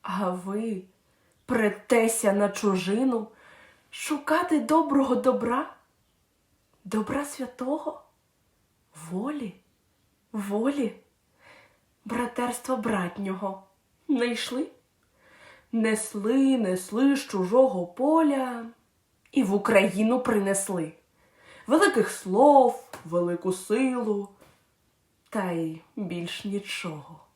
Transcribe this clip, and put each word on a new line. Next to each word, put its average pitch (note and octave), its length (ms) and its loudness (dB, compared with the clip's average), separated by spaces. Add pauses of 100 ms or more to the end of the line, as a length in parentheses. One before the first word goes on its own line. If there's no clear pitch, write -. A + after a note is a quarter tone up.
А F#3 280 -4
ви F#3+ 520 -6 (640)
претеся A3+ 840 2
на G3+ 160 2
чужину G#3 800 0 (640)
шукати D#4 720 -2
доброго C#4 540 2
добра? A#3 600 0 (1080)
Добра G#3+ 400 -4
святого? C#4 800 -6 (1080)
Волі? A#3 440 -6 (760)
Волі? A3 640 -2 (1080)
Братерства A#3+ 720 -4
братнього G3 840 -4 (460)
не A#3+ 180 2
йшли? B3 400 -4 (1040)
Несли, A3+ 880 2
несли G#3+ 580 2
з - 100 -6
чужого G3 600 2
поля C4+ 800 0 (680)
і C4+ 100 2
в G3 120 2
Україну G#3+ 680 2
принесли. G3 720 -2 (720)
Великих D#4+ 440 4
слов, B3 720 6 (200)
велику F3 480 -2
силу, A3 760 -2 (1000)
та F#3 200 -4
й D#3+ 300 -4 (160)
більш F3 480 -8
нічого. E3+ 760 -8 (160)